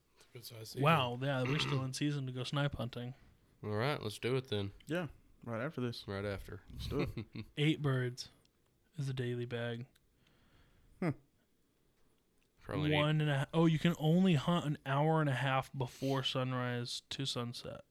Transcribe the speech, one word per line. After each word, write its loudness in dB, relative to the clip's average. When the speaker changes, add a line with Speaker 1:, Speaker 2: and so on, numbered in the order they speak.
Speaker 1:
That's -20
a -20
good -16
size -12
season. -2
Speaker 2:
Wow, 4
yeah, 0
we're 2
still 0
in -4
season 0
to -6
go -6
snipe 0
hunting. -6
Speaker 1:
All -4
right, 0
let's -6
do 0
it -4
then. 0
Speaker 3:
Yeah, -2
right -4
after -4
this. -4
Speaker 1:
Right -4
after. -6
Speaker 3:
Let's -8
do 0
it. 0
Speaker 2:
<laughs> -12
Eight 2
birds -2
is -4
the -2
daily -2
bag. -4
Speaker 3:
Hmm. 2
Speaker 1:
Probably -2
need 4
Speaker 2:
One 4
and 2
a, 0
oh, 6
you 4
can 4
only 6
hunt 2
an 0
hour 4
and 2
a 2
half 0
before -2
sunrise -2
to -4
sunset. -6